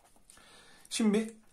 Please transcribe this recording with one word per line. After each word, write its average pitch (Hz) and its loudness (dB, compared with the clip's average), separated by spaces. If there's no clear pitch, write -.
Şimdi 220 0